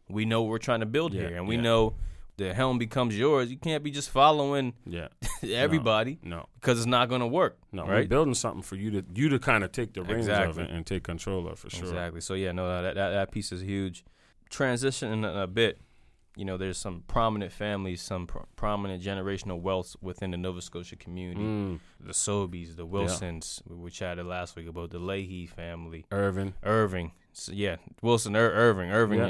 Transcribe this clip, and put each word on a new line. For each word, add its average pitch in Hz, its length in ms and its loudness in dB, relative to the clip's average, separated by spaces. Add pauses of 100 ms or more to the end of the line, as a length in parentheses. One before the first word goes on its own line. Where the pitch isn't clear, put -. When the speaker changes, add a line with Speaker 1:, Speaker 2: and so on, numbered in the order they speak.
Speaker 1:
we 107 160 0
know 113 180 4
what 110 80 0
we're 113 80 0
trying 113 220 2
to 110 40 0
build 143 280 0
Speaker 2:
Yeah, 85 160 -2
Speaker 1:
here, 87 80 -6
and 90 100 -4
we 113 80 0
Speaker 2:
yeah. 120 60 0
Speaker 1:
know 113 340 6 (420)
the 95 160 -2
helm 127 260 2
becomes 117 380 0
yours, 127 340 4
you 131 60 -10
can't 156 260 -2
be 147 80 -4
just 139 180 -6
following 139 640 6 (120)
Speaker 2:
Yeah. 85 240 -8 (180)
Speaker 1:
<laughs> - 160 -4
everybody 123 800 2
Speaker 2:
No, 85 140 -8
no. - 80 -10 (100)
Speaker 1:
because 123 240 2
it's 113 80 0
not 123 220 6
gonna 123 180 2
work, 156 300 2 (140)
Speaker 2:
No, 85 140 -6
we're 92 80 -2
Speaker 1:
right? 104 160 4
Speaker 2:
building 139 240 4
something 104 300 -2
for - 140 -10
you 104 140 -4
to, 95 220 0
you 139 160 2
to 135 100 4
kinda 107 280 2
take 113 260 -6
the 92 80 -6
reins 110 260 -2
of 104 60 2
Speaker 1:
Exactly. 87 300 2
Speaker 2:
and, - 140 -6
and 82 80 -6
take 92 180 -4
control 87 440 -4
of, 80 120 -10
for - 100 -16
sure. 87 140 -8
Speaker 1:
Exactly. 87 380 -6
So, - 120 -6
yeah, 95 180 0
no, 90 300 -2
that, 92 140 -2
that, 98 140 2
that 98 220 0
piece 104 200 -6
is 90 100 -6
huge. 98 420 -4 (460)
Transitioning 120 760 0
a, 98 180 -2
a 92 40 0
bit, 104 320 2 (560)
you 98 100 -8
know, 92 120 -4
there's 92 200 -4
some 87 300 -8
prominent 107 440 0
families, 98 500 -4
some 90 240 -6
pro-, - 200 -8 (100)
prominent 101 480 -2
generational 95 580 -4
wealths 92 400 -2
within 92 300 -6
the 87 60 -4
Nova 90 240 -6
Scotia - 340 -12
community. 90 460 -10
Speaker 2:
Mm. 101 380 -4 (200)
Speaker 1:
The - 140 -12
Sobeys, 90 640 -4
the 85 100 -12
Speaker 2:
Yeah. 82 60 -12
Speaker 1:
Wilsons, 90 760 -4
we, 87 80 -14
we 87 160 -12
chatted 87 340 -6
last 90 300 -8
week 82 120 -12
about 85 240 -8
the 85 80 -8
Leahy 92 480 -6
family. 85 640 -12
Speaker 2:
Irving. 98 420 0 (100)
Speaker 1:
Irving. 98 480 2 (220)
So, - 200 -12
yeah, 98 240 -2 (240)
Wilson, 113 340 4
Ir-, 113 160 6
Irving, 95 400 6
Irving, 107 280 6
Speaker 2:
Yeah. 117 100 4